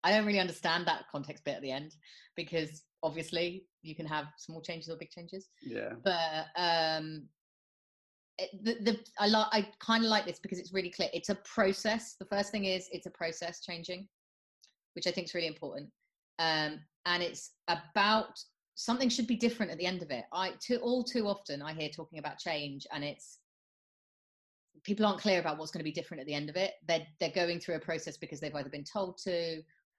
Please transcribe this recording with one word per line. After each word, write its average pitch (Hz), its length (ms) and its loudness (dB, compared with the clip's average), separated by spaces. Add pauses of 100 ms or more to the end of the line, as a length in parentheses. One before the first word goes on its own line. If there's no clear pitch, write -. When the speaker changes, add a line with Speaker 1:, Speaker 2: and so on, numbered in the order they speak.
Speaker 1:
I 185 80 6
don't 214 140 6
really 208 120 4
understand 175 480 2
that 160 240 0
context 143 340 -8
bit 143 120 -2
at - 60 -10
the 131 100 -4
end 147 220 -6 (420)
because 160 480 -4 (180)
obviously 170 640 -2 (180)
you 156 140 -12
can 165 100 -6
have 151 200 -2 (120)
small 160 220 -12
changes 160 280 -8
or 165 80 -6
big 165 140 -14
changes. 175 380 -14 (140)
Speaker 2:
Yeah. 117 320 -6 (100)
Speaker 1:
But, 160 420 2 (100)
um, 160 720 2 (1120)
it, 190 120 -4 (120)
the, 226 300 2
the, 226 80 0 (180)
I 208 80 6
li-, 214 260 6
I 202 160 4 (160)
kinda 226 240 4
like 208 180 6
this 175 120 -6
because 180 220 -6
it's 180 120 -12
really 185 180 0
clear. - 220 0
It's 170 180 -4
a 196 60 4
process. 196 840 2
The 190 60 -10
first 202 260 0
thing 202 140 0
is 185 260 -2
it's 180 140 -10
a 175 40 -8
process 170 500 -6
changing, 180 460 -8 (880)
which 170 140 -2
I - 20 2
think 175 160 -2
is - 80 -12
really 170 140 0
important. 147 400 -8 (500)
Um, 156 420 2 (260)
and 175 180 4
it's - 280 -6 (140)
about 208 720 4 (360)
something 247 340 2
should 233 180 2
be 233 100 4
different 233 360 2
at 160 60 -8
the 180 80 0
end 180 160 0
of 151 80 -8
it. 120 220 -2
I, 180 280 0
too, 240 180 2
all 240 260 2
too 233 240 0
often - 340 -4
I 156 120 -6
hear 156 140 -2
talking 160 300 -10
about 147 200 -8
change 147 540 -4
and 143 120 -4
it's, - 340 -10 (1400)
people 208 240 4
aren't 196 140 4
clear 190 200 6
about 156 180 0
what's 156 120 -8
gonna 160 140 -6
be 156 80 -2
different 165 280 -6
at 139 60 -10
the 147 80 -4
end 147 160 -2
of 160 60 -6
it. 190 180 0 (120)
They're, 160 200 2 (140)
they're 160 100 2
going 170 300 2
through 170 160 -4
a 156 40 -2
process 160 360 -6
because 147 240 -8
they've 147 140 -4
either 143 160 -2
been 147 140 -8
told 185 400 0
to 170 380 0 (360)